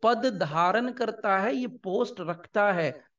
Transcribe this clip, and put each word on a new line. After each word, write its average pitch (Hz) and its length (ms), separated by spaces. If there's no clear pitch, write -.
पद 226 400
धारण 180 500
करता 220 460
है, 220 160
ये 254 120
पोस्ट 233 540
रखता 175 520
है, 160 320